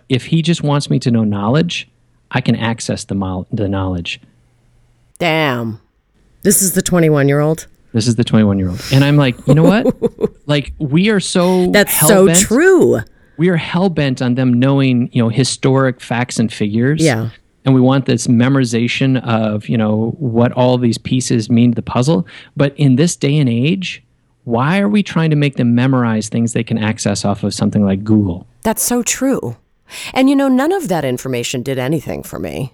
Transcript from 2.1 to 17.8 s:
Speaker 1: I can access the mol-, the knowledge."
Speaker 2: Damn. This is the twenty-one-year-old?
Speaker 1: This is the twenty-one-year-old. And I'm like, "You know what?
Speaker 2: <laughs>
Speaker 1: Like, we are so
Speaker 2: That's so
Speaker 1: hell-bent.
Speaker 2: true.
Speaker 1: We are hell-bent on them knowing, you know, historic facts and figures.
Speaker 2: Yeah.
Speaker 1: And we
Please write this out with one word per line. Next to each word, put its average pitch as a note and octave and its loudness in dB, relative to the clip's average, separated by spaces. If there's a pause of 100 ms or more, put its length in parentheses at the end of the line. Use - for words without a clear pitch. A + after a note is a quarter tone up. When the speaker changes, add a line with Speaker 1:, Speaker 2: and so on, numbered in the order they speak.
Speaker 1:
I B2+ -2
can A#2+ 0
access A2+ -4
the F#2+ -8
mol-, F#2 -6
the G#2+ -2
knowledge." F#2 -4 (1000)
Speaker 2:
Damn. C3 -2 (640)
This G3 2
is F#3 -2
the G3 0
twenty-one-year-old? D3+ 2 (260)
Speaker 1:
This A2 0
is A#2 2
the A#2+ 0
twenty-one-year-old. G2 0 (120)
And C3+ 4
I'm D3 4
like, C3 2 (120)
"You D3 4
know D#3+ 4
what? G3 4 (160)
Speaker 2:
<laughs> - -6
Speaker 1:
Like, D3 -2
we D#3+ 0
are G#3 0
so F3+ 0
Speaker 2:
That's G3 2
so - 4 (200)
Speaker 1:
hell-bent. E3+ 4
Speaker 2:
true. A#3 4 (360)
Speaker 1:
We E3+ 2
are F3 2
hell-bent D#3 -2
on B2 0
them B2+ 2
knowing, C3 2
you B2+ 0
know, A2+ 2
historic C3 0
facts A#2+ -4
and A2 0
figures. A#2+ 0
Speaker 2:
Yeah. A2+ 0 (340)
Speaker 1:
And C3+ 4
we B2+ 4